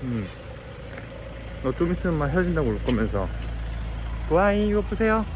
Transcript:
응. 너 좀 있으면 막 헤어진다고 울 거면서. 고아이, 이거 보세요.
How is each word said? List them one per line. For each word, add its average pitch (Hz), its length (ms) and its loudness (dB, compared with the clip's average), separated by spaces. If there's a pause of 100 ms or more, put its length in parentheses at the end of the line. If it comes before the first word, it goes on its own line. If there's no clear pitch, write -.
응. 117 220 -2 (1400)
너 131 100 2
좀 170 180 2
있으면 175 260 0
막 147 100 2
헤어진다고 165 420 2
울 107 140 0
거면서. 104 440 2 (1000)
고아이, 202 400 6
이거 208 120 4
보세요. 220 440 2 (100)